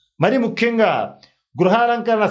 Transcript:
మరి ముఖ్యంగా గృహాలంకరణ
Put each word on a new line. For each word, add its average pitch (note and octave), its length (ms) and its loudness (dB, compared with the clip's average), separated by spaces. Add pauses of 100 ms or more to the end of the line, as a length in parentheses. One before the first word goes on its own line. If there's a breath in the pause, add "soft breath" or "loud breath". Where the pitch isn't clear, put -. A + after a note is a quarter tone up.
(200)
మరి G#3 260 2
ముఖ్యంగా A3+ 460 0 (640 soft breath)
గృహాలంకరణ A3+ 760 0